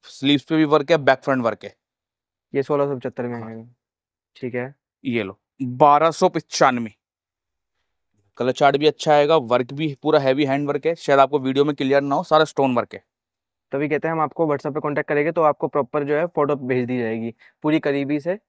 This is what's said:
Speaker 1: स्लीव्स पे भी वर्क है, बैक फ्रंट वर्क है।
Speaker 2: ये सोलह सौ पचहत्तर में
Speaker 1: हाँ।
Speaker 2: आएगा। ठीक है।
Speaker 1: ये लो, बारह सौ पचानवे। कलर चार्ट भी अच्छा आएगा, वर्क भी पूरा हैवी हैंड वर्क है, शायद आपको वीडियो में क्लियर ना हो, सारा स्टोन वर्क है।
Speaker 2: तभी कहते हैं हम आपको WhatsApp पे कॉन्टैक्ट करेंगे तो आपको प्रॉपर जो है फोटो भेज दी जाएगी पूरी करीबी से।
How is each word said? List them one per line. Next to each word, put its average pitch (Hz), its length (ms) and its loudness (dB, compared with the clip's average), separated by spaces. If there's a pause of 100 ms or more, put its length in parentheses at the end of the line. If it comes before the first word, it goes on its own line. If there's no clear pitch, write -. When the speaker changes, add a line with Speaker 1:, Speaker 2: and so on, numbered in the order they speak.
Speaker 1:
स्लीव्स 139 420 -2
पे 160 120 -2
भी 156 80 4
वर्क 147 260 2
है, 165 60 4
बैक 135 260 2
फ्रंट 131 220 -2
वर्क 107 200 -2
है। - 120 -18 (760)
Speaker 2:
ये 139 80 -2
सोलह 143 220 0
सौ 143 120 -4
पचहत्तर 123 260 -10
में 120 180 -8
Speaker 1:
हाँ। 117 100 -14
Speaker 2:
आएगा। 113 240 -18 (600)
ठीक 123 180 -10
है। 127 200 -8 (300)
Speaker 1:
ये 117 180 -2
लो, 95 180 -10 (220)
बारह 147 480 4
सौ 180 180 0
पचानवे। 127 680 -2 (1400)
कलर 127 160 -2
चार्ट 143 240 4
भी 147 100 2
अच्छा 151 260 2
आएगा, 147 240 4
वर्क 123 360 0
भी 143 300 -6
पूरा 151 180 2
हैवी 135 240 2
हैंड 139 240 -2
वर्क 143 180 -4
है, 165 80 0
शायद 139 260 2
आपको 139 180 4
वीडियो 135 260 0
में 147 120 -2
क्लियर 139 240 2
ना 139 140 -4
हो, 175 100 -4
सारा 156 200 4
स्टोन 139 300 -2
वर्क 117 200 -4
है। - 100 -20 (680)
Speaker 2:
तभी 143 160 -4
कहते 151 200 -2
हैं 165 40 -2
हम 160 80 -4
आपको 156 240 -2
WhatsApp 147 300 -4
पे 151 60 -4
कॉन्टैक्ट 147 280 -4
करेंगे 151 240 0
तो 165 100 0
आपको 151 260 0
प्रॉपर 147 360 -4
जो 147 120 -2
है 165 100 -2
फोटो 147 300 -2
भेज 127 300 -2
दी 127 120 -4
जाएगी 113 360 -6 (280)
पूरी 156 180 0
करीबी 143 400 -2
से। 175 180 -6 (100)